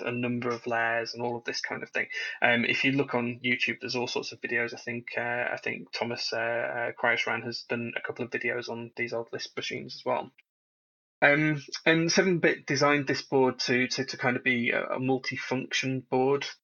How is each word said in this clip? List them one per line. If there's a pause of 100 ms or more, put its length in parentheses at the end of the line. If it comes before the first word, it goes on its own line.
a
number
of
layers
and
all
of
this
kind
of
thing. (340)
Um,
if
you
look
on
YouTube,
there's
all
sorts
of
videos.
I
think, (100)
uh,
I
think
Thomas,
uh,
uh, (120)
Cryosran
has
done
a
couple
of
videos
on
these
old
Lisp
machines
as
well. (960)
Um, (240)
and
Seven
Bit
designed
this
board
to,
to,
to
kind
of
be
a, (140)
a
multi-function
board, (200)